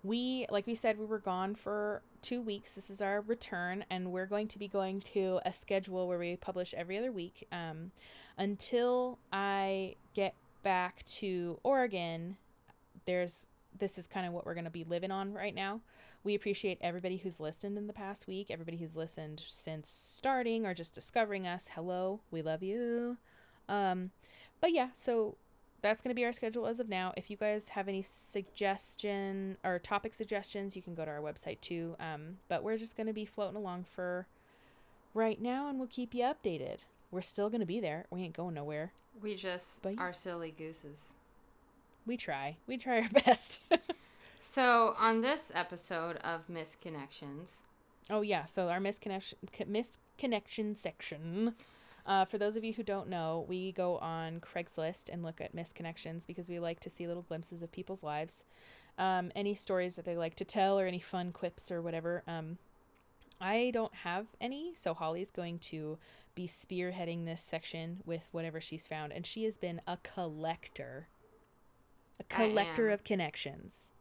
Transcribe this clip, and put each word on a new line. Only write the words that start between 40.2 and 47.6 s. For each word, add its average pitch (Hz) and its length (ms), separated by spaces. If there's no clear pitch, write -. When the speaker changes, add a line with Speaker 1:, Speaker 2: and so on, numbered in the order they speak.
Speaker 2:
gooses. 156 540
Speaker 1:
We 240 100
try. 147 400
We 262 120
try 240 240
our 226 60
<laughs> 240 160
best. - 360
Speaker 2:
So, 240 600
on 226 240
this 285 320
episode 170 640
of 165 300
Misconnections. 156 1080